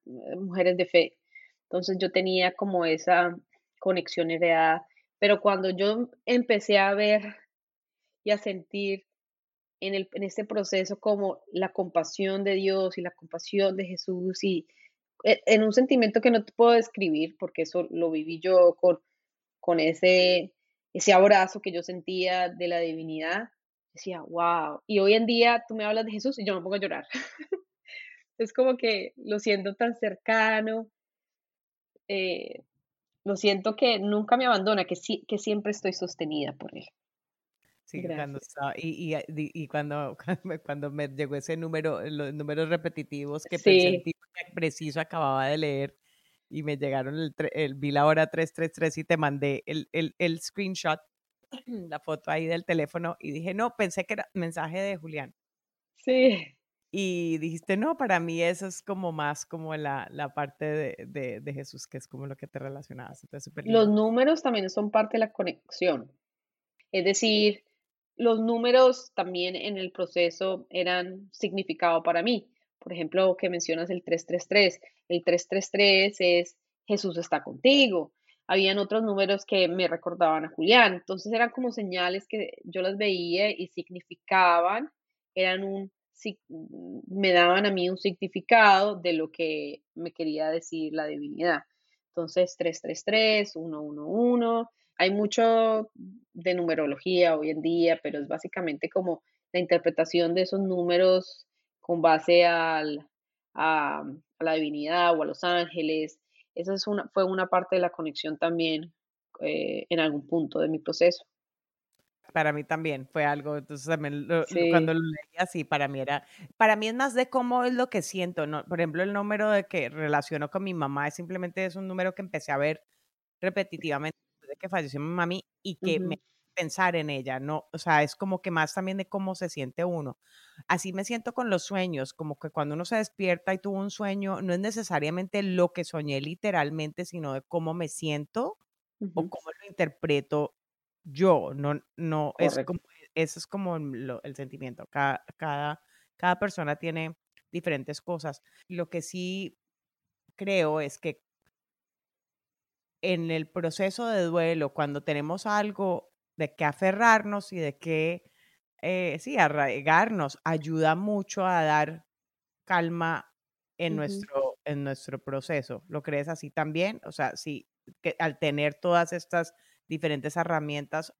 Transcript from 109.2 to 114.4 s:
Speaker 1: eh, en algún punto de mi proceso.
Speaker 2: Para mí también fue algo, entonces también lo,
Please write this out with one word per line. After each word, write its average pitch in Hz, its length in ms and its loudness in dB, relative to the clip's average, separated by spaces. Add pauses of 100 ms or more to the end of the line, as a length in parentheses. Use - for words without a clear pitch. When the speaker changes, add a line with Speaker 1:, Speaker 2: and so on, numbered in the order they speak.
Speaker 1:
eh, - 480 -4
en 170 120 -2
algún 147 260 -2
punto 165 340 -2
de 156 80 2
mi 160 100 -2
proceso. 170 460 2 (1080)
Speaker 2:
Para 151 200 2
mí 147 120 -4
también 156 480 -4
fue 151 140 0
algo, 147 320 -2
entonces 139 280 -14
también 147 400 -4
lo, 165 220 0